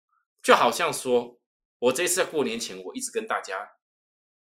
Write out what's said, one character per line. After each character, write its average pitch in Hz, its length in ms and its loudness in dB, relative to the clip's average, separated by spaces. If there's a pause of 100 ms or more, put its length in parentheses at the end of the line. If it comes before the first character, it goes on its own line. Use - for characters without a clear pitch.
(420)
就 - 140 6
好 120 160 4
像 160 200 -2
说， 123 460 0 (400)
我 254 140 4
这 - 160 0
次 - 60 0
在 180 100 2
过 151 180 -2
年 117 160 -2
前， 95 240 -10
我 90 140 -12
一 127 40 -8
直 - 120 -8
跟 110 140 -4
大 104 160 -2
家 98 300 -10 (760)